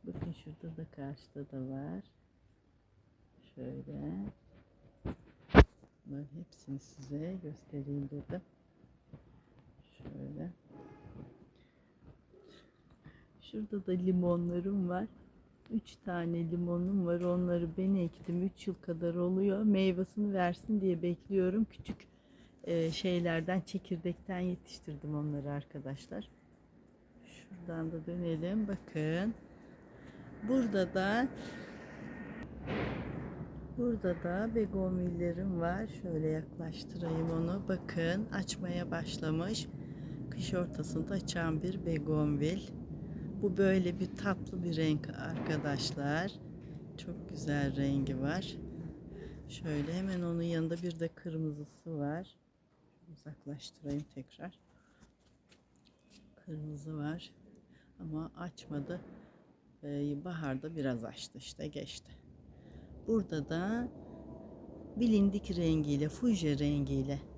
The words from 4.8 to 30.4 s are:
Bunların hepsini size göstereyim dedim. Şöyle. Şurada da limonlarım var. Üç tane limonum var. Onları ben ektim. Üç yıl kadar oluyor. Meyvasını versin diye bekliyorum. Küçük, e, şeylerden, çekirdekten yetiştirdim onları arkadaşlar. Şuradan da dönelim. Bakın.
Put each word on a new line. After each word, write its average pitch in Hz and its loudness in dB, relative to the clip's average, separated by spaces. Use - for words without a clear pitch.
Bunların 143 -8
hepsini 139 -10
size 147 -6
göstereyim 143 -6
dedim. 156 -6
Şöyle. 147 -8
Şurada 214 -4
da 185 2
limonlarım 180 4
var. 185 0
Üç - -2
tane 170 0
limonum 175 2
var. 170 4
Onları 175 2
ben 190 4
ektim. 175 0
Üç - -2
yıl 180 -2
kadar 170 0
oluyor. 190 4
Meyvasını 190 6
versin 185 2
diye 175 4
bekliyorum. 180 4
Küçük, - -10
e, 165 4
şeylerden, 175 4
çekirdekten 180 -4
yetiştirdim 151 -4
onları 143 -2
arkadaşlar. 143 -6
Şuradan 165 -8
da 160 -6
dönelim. 175 0
Bakın. 175 0